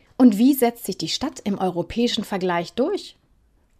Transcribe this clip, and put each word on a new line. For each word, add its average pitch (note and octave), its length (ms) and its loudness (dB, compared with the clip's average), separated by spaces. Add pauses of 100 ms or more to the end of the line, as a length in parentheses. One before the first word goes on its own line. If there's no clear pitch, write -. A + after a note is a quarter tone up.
(180)
Und A#3+ 180 8
wie B3+ 160 4
setzt A#3+ 320 0
sich F#3+ 140 -6
die D#3+ 100 -6
Stadt - 360 -8
im G3 120 -4
europäischen F#3+ 680 -2
Vergleich F3+ 500 -4
durch? D#4+ 400 -4 (640)